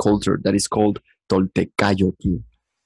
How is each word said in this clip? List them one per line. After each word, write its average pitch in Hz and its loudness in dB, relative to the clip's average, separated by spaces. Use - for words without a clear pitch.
culture 101 0
that 98 0
is 101 -2
called 107 0
Toltecayotl. 95 0